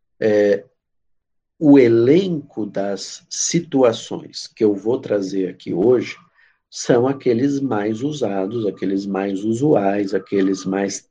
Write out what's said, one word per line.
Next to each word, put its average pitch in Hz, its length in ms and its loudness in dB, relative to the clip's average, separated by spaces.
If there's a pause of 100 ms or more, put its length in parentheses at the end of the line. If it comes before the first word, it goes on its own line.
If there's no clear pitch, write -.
(200)
é, 104 440 2 (920)
o 143 200 8
elenco 131 880 2
das 101 640 -8
situações - 1200 -2
que - 140 -6
eu 104 120 4
vou 110 240 -2
trazer 95 500 -4
aqui - 240 -12
hoje 110 440 0 (580)
são 127 320 2
aqueles 135 540 0
mais 110 420 -4
usados, 113 640 -4
aqueles 98 380 -4
mais 98 400 -4
usuais, 107 720 0
aqueles 95 500 -2
mais 98 460 -4